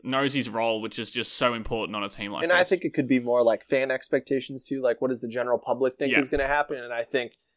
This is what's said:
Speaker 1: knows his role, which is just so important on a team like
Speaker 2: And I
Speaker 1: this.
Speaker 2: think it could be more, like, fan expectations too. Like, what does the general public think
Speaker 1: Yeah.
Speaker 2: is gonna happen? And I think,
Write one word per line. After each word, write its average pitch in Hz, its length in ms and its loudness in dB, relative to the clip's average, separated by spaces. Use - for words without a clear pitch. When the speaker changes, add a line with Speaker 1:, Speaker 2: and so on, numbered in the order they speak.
Speaker 1:
knows 135 320 0
his 127 160 0
role, 113 320 0
which 110 160 -6
is 113 140 -6
just 117 220 -4
so 123 200 2
important 107 420 -4
on 101 80 -4
a 101 60 -4
team 104 220 -8
like 90 120 -4
Speaker 2:
And 170 100 2
I 175 100 6
Speaker 1:
this. 180 60 -2
Speaker 2:
think 180 160 0
it 147 80 -4
could 135 140 0
be 127 120 4
more, 120 240 2
like, 113 220 4
fan 131 260 0
expectations 131 720 -2
too. 135 180 -6
Like, 120 200 0
what 131 80 0
does 123 120 -2
the 120 60 -8
general 120 320 0
public 127 380 0
think 135 160 0
Speaker 1:
Yeah. - 60 6
Speaker 2:
is 135 100 0
gonna 139 180 0
happen? 147 300 0
And 120 160 -8
I 117 100 -4
think, 120 300 -2